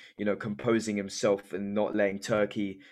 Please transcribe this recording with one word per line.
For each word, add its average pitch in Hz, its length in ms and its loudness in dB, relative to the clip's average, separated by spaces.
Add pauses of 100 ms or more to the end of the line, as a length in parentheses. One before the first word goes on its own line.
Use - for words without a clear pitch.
(180)
you 104 80 -2
know, 98 100 2
composing 110 600 0
himself 98 580 0
and 101 200 -4
not 104 220 0
letting 98 240 2
Turkey 104 600 0 (120)